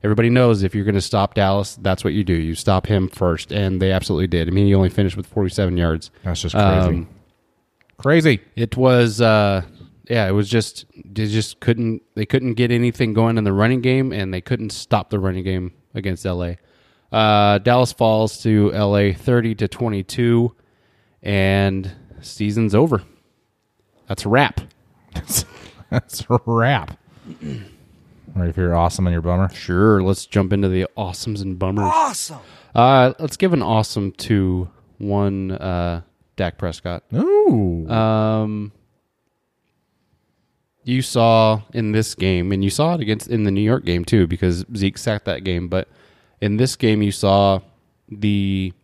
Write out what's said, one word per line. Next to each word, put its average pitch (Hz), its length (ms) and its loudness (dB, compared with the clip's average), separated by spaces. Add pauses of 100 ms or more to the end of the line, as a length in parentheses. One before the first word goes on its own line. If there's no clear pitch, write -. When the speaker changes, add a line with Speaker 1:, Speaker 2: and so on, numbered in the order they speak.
Speaker 1:
everybody 110 260 4
knows 120 320 4
if 95 100 0
you're 101 120 -2
gonna 98 160 0
stop 101 340 -2
Dallas, 98 480 0
that's 92 220 -2
what 87 80 0
you 104 100 0
do. 90 120 0
You 82 200 -2
stop 92 320 0
him 95 220 0
first, - 420 -4
and 95 320 -2
they 95 80 2
absolutely 92 380 0
did. 82 180 0
I 87 60 -4
mean, 101 140 2
he 98 80 4
only 92 160 4
finished 95 260 -2
with 92 100 -10
forty-seven 92 500 -2
yards. 82 360 -2 (100)
Speaker 2:
That's 85 200 -6
just 90 120 -6
crazy. 104 140 4
Speaker 1:
Um, 87 400 2 (880)
Speaker 2:
Crazy. 151 440 2 (160)
Speaker 1:
It 117 200 -4
was, 120 440 4
uh, 104 420 2 (460)
yeah, 113 200 0
it 95 40 0
was 101 180 0
just, 113 340 -2 (100)
they 104 320 -8
just 107 340 -4
couldn't, 113 420 -2 (120)
they 107 120 -4
couldn't 127 280 0
get 120 160 0
anything 120 440 0
going 113 240 2
in 107 60 0
the 98 80 2
running 117 280 2
game, 131 320 0
and 95 220 -6
they 90 60 -6
couldn't 110 300 -6
stop - 400 -4
the 107 80 -2
running 92 260 -4
game 92 280 -4 (220)
against 95 320 -6
L 90 180 -4
A. 87 140 -8 (520)
Uh, 104 480 4
Dallas 120 340 2
falls 110 500 0
to 107 320 4
L 101 220 2
A 101 160 2
thirty 113 420 0
to 107 140 -4
twenty-two, 117 840 -2 (680)
and 98 680 0 (280)
season's 104 540 -4
over. 123 280 4 (1040)
That's - 180 -8
a - 20 -2
wrap. 123 320 2 (540)
Speaker 2:
<laughs> - 760 -10
That's - 380 -6
a 123 160 2
wrap. 117 540 0 (1400)
Ready 87 180 -2
for 95 100 -4
your 87 120 0
awesome 85 320 0
and 87 60 2
your 85 100 -2
bummer? 90 280 0
Speaker 1:
Sure, 98 520 2
let's 95 240 -2
jump 95 260 0
into 101 160 0
the 92 200 0 (100)
awesomes 101 420 -8
and 95 180 -8
bummers. 98 280 -2
Speaker 3:
Awesome. 233 540 -2 (340)
Speaker 1:
Uh, 127 460 6
let's 156 160 -8
give 185 160 2
an 143 100 0
awesome 104 500 -2
to 92 560 -2 (300)
one, 98 540 -2
uh, 87 500 -4 (340)
Dak 90 220 -4
Prescott. 87 460 -8 (100)
Speaker 2:
Ooh. 123 760 2
Speaker 1:
Um, 110 840 0 (2000)
you 127 180 -2
saw 113 640 4 (100)
in 110 200 -2
this 110 240 -2
game, 92 340 0
and 98 140 0
you 98 60 2
saw 160 240 0
it 165 60 -4
against, 107 280 -4
in 110 160 0
the 98 80 2
New 98 100 0
York 113 220 0
game 87 200 -2
too, 101 220 4
because 90 380 -2 (120)
Zeke 98 220 -2
sacked 107 280 -4
that 90 180 -6
game. 90 240 -4
But 92 200 -4 (520)
in 104 160 -2
this 127 180 0
game, 107 280 2
you 101 100 0
saw 98 480 2 (480)
the 98 640 -2 (120)